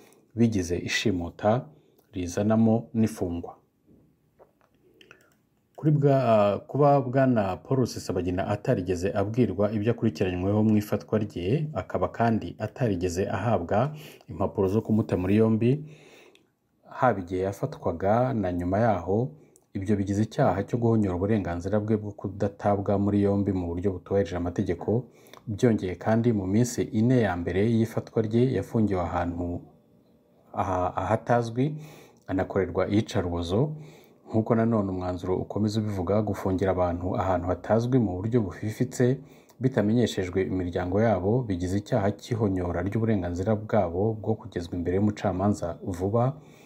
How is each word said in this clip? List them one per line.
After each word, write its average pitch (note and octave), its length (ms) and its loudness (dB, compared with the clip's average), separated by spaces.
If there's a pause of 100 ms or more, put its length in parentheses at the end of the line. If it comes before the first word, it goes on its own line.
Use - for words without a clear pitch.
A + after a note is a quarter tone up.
(340)
bigize G2+ 420 2
ishimuta F#2 720 -2 (640)
rizanamo A2 800 2
n'ifungwa. F#2+ 600 -2 (2250)
Kuri D#3 140 0
bwa, A#2+ 760 4
kuba C#3+ 340 4
Bwana B2 560 2
Paul - 220 -2
Rusesabagina F#2 720 -2
atarigeze G2 640 0
abwirwa G#2 580 0
ibyo G#2+ 200 0
akurikiranyweho G#2 720 0
mu G#2+ 120 4
ifatwa G#2 420 -2
rye, G#2+ 560 -2
akaba F2+ 340 -2
kandi A2 500 -2
atarigeze F#2+ 720 -2
ahabwa G2 640 0 (360)
impapuro G2+ 400 -2
zo G#2+ 120 2
kumuta A2 360 0
muri F#2 200 2
yombi, A2 340 4 (1160)
haba A2 340 0
igihe F#2 220 -4
yafatwaga G2+ 920 0
na G2 180 0
nyuma F2+ 260 0
yaho, G#2+ 520 2 (440)
ibyo G2+ 220 0
bigize G2+ 260 0
icyaha G2+ 400 0
cyo A#2+ 160 -4
guhonyora A2+ 400 2
uburenganzira G2 640 0
bwe G#2+ 160 0
bwo G#2 160 -8
kudatabwa G2+ 800 -2
muri G2+ 280 2
yombi G2+ 300 2
mu F2+ 140 -2
buryo F2+ 260 -2
butubahirije F#2+ 460 -2
amategeko. F#2 680 -2 (420)
Byongeye G2+ 480 0
kandi, A2+ 380 2
mu G2 140 -2
minsi G#2+ 360 2 (120)
ine A#2+ 260 4
ya F#2+ 160 2
mbere F2 300 -2
y'ifatwa A2+ 560 0
rye, A#2+ 320 2
yafungiwe G2+ 480 0
ahantu F2 580 -4 (960)
aha-, F#2 420 -2
ahatazwi, A#2 800 0 (520)
anakorerwa F#2 600 -2
iyicarubozo. F#2 720 0 (680)
Nk'uko A2 280 0
nanone A2+ 360 2
umwanzuro F#2 460 -4
ukomeza G#2 440 -2
ubivuga, G2+ 420 0
gufungira G2 480 0
abantu F2 360 0 (100)
ahantu F#2 320 -2
hatazwi A#2 500 0
mu G#2 160 2
buryo A2 260 0
bufifitse, B2 800 0 (400)
bitamenyeshejwe G#2+ 840 0
imiryango F2+ 600 -2
yabo, G#2+ 400 2
bigize F#2 360 -2
icyaha G#2 360 0
cy'ihonyora F#2+ 680 -2
ry'uburenganzira G2 720 0
bwabo G#2 600 0
bwo G#2+ 200 -2
kugezwa F2+ 400 -8
imbere F2 220 -2
y'umucamanza G2 840 0
vuba G2 440 -2 (420)